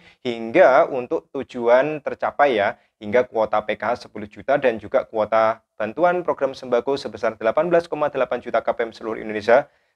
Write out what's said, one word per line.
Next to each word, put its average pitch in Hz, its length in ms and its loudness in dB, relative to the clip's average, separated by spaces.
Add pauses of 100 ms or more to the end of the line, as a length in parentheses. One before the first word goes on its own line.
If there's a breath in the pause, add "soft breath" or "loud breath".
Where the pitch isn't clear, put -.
(240 soft breath)
hingga 127 640 4
untuk 131 440 -6
tujuan 131 720 0
tercapai 123 560 0
ya, 107 160 0 (240 soft breath)
hingga 110 280 0
kuota 107 360 0
P 107 160 -6
K 113 160 -2
H - 120 -14
sepuluh 104 200 -12
juta 131 320 -2
dan 117 200 2
juga 107 280 -2
kuota 110 560 0 (160)
bantuan 170 480 0
program 139 240 -2
sembako 127 480 -2
sebesar 110 400 -6
delapan 151 320 0
belas 170 160 2
koma 147 240 -4
delapan 123 320 -4
juta 113 160 -2
K 117 160 0
P - 80 -6
M 113 80 -4
seluruh 113 280 -8
Indonesia 110 520 2 (240)